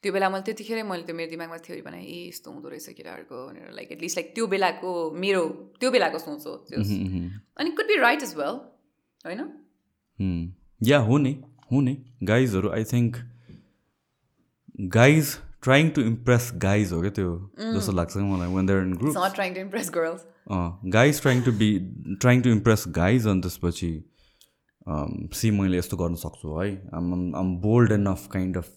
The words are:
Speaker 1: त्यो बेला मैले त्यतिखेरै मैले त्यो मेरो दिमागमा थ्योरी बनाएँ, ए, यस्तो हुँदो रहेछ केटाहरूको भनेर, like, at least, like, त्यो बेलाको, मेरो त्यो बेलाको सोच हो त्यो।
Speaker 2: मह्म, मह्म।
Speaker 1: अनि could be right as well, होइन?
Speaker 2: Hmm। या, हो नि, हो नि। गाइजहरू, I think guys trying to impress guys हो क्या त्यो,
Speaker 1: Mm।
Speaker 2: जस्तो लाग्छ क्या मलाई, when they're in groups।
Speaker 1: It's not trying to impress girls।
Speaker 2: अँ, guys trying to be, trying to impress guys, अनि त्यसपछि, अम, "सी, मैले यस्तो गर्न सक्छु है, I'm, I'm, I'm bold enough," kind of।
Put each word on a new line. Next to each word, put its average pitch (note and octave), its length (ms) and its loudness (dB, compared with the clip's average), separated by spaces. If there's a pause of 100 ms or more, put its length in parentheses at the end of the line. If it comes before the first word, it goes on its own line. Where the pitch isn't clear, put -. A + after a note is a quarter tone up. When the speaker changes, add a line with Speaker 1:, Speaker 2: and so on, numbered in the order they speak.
Speaker 1:
त्यो G3 120 -4
बेला G3 160 2
मैले F#3+ 140 -4
त्यतिखेरै A3 400 -6
मैले F3+ 200 -6
त्यो E3+ 120 -10
मेरो E3 140 -8
दिमागमा E3 280 -12
थ्योरी E3+ 240 -14
बनाएँ, E3+ 240 -16
ए, F3 240 -14
यस्तो - 220 -18
हुँदो - 180 -16
रहेछ - 200 -16
केटाहरूको - 580 -16
भनेर, - 260 -20
like, - 180 -14
at D3 60 -14
least, E3 160 -8
like, E3+ 220 -8
त्यो A3+ 120 -2
बेलाको, F3+ 640 -2
मेरो F#3 340 0 (340)
त्यो B3+ 120 0
बेलाको E3 280 2
सोच D3+ 280 -12
हो - 80 -10
त्यो। - 240 -10
Speaker 2:
मह्म, F#2+ 380 -2
मह्म। F2 140 -6 (260)
Speaker 1:
अनि E4 120 -2
could F#4 220 -2
be G#4 60 4
right C4+ 260 2
as D#3+ 140 -10
well, D#3 200 -4 (680)
होइन? A#3 400 -12 (560)
Speaker 2:
Hmm। F2+ 400 -4 (260)
या, C#3+ 120 6
हो A#2 180 4
नि, C#3 260 0 (280)
हो C3+ 100 4
नि। C3 240 -2 (180)
गाइजहरू, G2+ 460 2
I A2 140 -2
think A#2+ 320 0 (1800)
guys C#3+ 280 8 (420)
trying D#3 280 6
to D#3 40 2
impress A#2+ 520 2 (140)
guys G2+ 260 2
हो E2 100 0
क्या G2 80 0
त्यो, F#2 500 -4
Speaker 1:
Mm। A3+ 160 -4
Speaker 2:
जस्तो G2 160 -2
लाग्छ E2+ 220 0
क्या G2 100 -2
मलाई, F#2 260 -2
when F#2+ 200 0
they're F#2+ 160 2
in F#2 140 -4
groups। C#3+ 160 -2
Speaker 1:
It's F#3 120 0
not F#3+ 120 -4
trying F3+ 180 -4
to F#3+ 120 -10
impress F#3 280 -6
girls। E3+ 220 -2 (320)
Speaker 2:
अँ, F2 300 -4
guys B2 400 4
trying B2+ 260 4
to G#2+ 140 2
be, G#2 180 4 (460)
trying B2 200 6
to A#2 120 6
impress G#2+ 300 4 (100)
guys, A2 300 4
अनि F#2+ 140 2
त्यसपछि, E2+ 680 -4 (760)
अम, D2+ 460 -6
"सी, A2+ 180 0
मैले F#2+ 260 2
यस्तो F2+ 200 -4
गर्न E2+ 180 -2
सक्छु D#2+ 440 -8
है, F#2+ 300 -6
I'm, F2 240 -4
I'm, F2+ 220 -2
I'm F#2 300 -2
bold G#2+ 340 6
enough," F#2+ 380 -2
kind F#2 200 -2
of। F2 80 -4 (120)